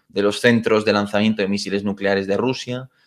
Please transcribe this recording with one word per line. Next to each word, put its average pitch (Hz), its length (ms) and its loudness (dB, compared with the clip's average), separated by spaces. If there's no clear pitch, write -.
de 101 120 -2
los 101 200 0
centros 113 440 4
de 107 80 4
lanzamiento 104 480 0
de 95 60 0
misiles 101 360 -4
nucleares 98 440 -2
de 101 100 0
Rusia, 123 520 -4